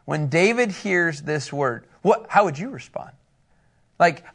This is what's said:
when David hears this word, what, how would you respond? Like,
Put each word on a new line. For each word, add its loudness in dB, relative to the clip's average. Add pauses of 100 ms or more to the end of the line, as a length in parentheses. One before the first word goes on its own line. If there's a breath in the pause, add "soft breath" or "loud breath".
when -4
David 2
hears -2
this -6
word, -4 (160 soft breath)
what, 2
how 4
would -4
you -10
respond? -14 (880)
Like, 2 (120)